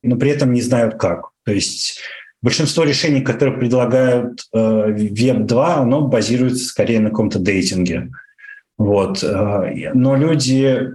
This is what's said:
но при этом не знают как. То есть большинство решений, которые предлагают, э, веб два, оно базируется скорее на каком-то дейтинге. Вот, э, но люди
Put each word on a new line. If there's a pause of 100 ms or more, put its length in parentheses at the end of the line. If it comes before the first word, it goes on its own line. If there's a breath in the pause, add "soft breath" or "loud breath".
но
при
этом
не
знают
как. (140)
То
есть (420 loud breath)
большинство
решений,
которые
предлагают, (100)
э,
веб
два,
оно
базируется
скорее
на
каком-то
дейтинге. (680 loud breath)
Вот,
э,
но
люди